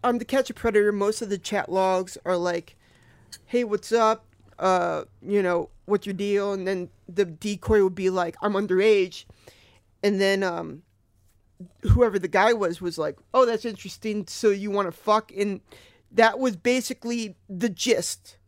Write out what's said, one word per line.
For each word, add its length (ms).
on 160
To 60
Catch 260
a 40
Predator, 380
most 300
of 60
the 100
chat 320
logs 540
are 120
like, 400
"Hey, 180
what's 280
up? 320
Uh, 460
you 200
know, 280
what's 200
your 80
deal?" 380
And 140
then 220
the 160
decoy 580
would 120
be 160
like, 320
"I'm 120
underage." 680
And 180
then, 220
um, 400
whoever 360
the 100
guy 240
was, 280
was 180
like, 200
"Oh, 120
that's 200
interesting. 600
So 240
you 200
wanna 220
fuck?" 400
And 280
that 260
was 180
basically 800
the 200
gist 680